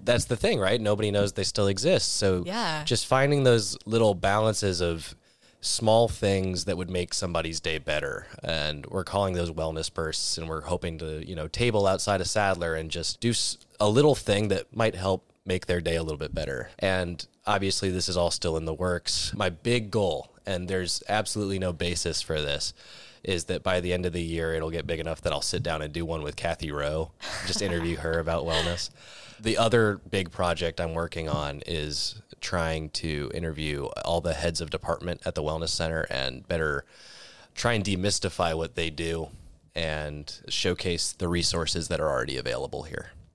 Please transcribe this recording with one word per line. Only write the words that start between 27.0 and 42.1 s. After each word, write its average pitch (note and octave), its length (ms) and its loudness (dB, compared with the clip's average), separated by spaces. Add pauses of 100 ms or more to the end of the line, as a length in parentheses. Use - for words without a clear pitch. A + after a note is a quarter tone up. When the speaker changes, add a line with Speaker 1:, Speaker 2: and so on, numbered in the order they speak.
Speaker 1:
just F#2+ 160 0
interview E2+ 340 0
her E2 220 0
about E2 260 0
wellness. E2+ 460 -2 (480)
The A2 180 0
other A2 420 4 (100)
big F#2+ 220 0
project F2 480 0
I'm E2 140 -2
working E2 340 -4
on D2 380 -2
is D2+ 560 -4 (180)
trying D#2+ 520 -2
to D2 420 -4
interview D2+ 520 -4 (200)
all E2+ 160 2
the E2 120 0
heads E2 280 -2
of D#2 80 -6
department E2+ 560 -4
at - 80 -2
the D#2 80 -4
Wellness D#2+ 280 -2
Center E2 400 0
and C2 380 -4
better D2+ 380 -2 (720)
try A#2+ 180 2
and G#2 100 0
demystify F#2 720 0
what E2 200 -4
they E2 160 -2
do D#2+ 380 -4 (460)
and D2+ 720 -4
showcase - 680 0
the F2+ 140 -4
resources E2 640 0
that D#2+ 100 0
are D2+ 100 2
already C2 280 -2